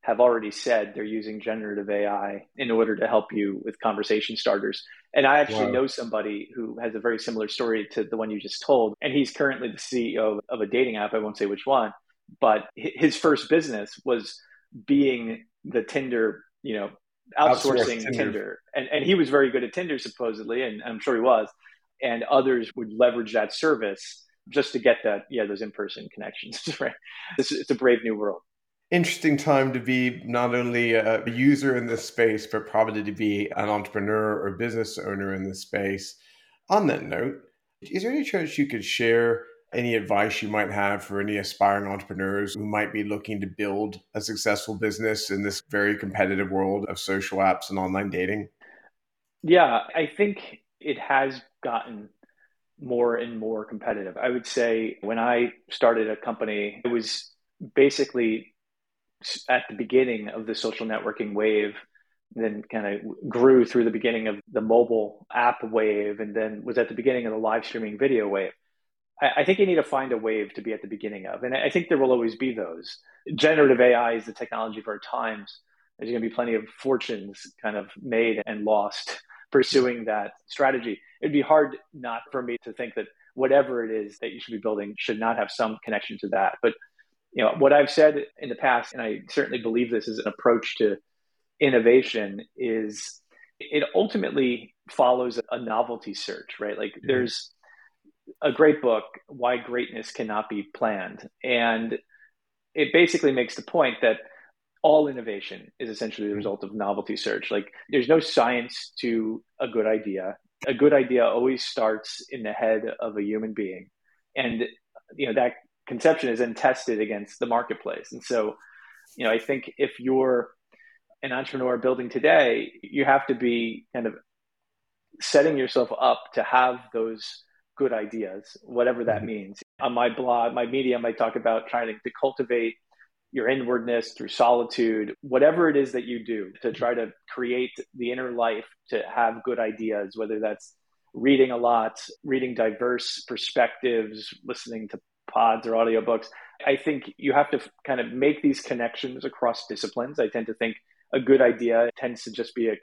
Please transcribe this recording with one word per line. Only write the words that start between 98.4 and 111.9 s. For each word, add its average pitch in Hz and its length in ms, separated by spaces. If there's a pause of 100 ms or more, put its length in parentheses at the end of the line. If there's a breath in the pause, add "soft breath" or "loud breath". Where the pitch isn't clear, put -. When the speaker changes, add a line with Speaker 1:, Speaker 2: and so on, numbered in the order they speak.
Speaker 1:
a 147 100
great 156 280
book, 113 240 (240)
Why 123 300
Greatness 120 540
Cannot 107 360
Be 101 160 (100)
Planned. 98 540 (160)
And 117 540 (760 soft breath)
it 151 180
basically 165 400
makes 123 220
the - 80
point 135 400
that 110 140 (680 loud breath)
all 156 240
innovation 107 720
is 120 100
essentially 107 380
the 104 60
Speaker 2:
Mm-hmm. 104 60
Speaker 1:
result 101 260
of 101 100
novelty 104 420
search. 107 360
Like, 101 140 (240 loud breath)
there's 127 180
no 160 100
science 123 800
to 113 440 (160)
a 127 80
good 110 180
idea. 101 500 (300)
A 135 80
good 143 180
idea 123 320
always 120 400
starts - 640